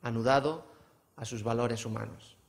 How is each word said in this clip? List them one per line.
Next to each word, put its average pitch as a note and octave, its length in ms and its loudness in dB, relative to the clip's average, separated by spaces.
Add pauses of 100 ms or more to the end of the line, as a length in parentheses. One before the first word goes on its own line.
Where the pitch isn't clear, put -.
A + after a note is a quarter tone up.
anudado C3 680 2 (440)
a A2+ 100 -8
sus A2 160 -6
valores A#2 460 0
humanos. A2 500 -8 (120)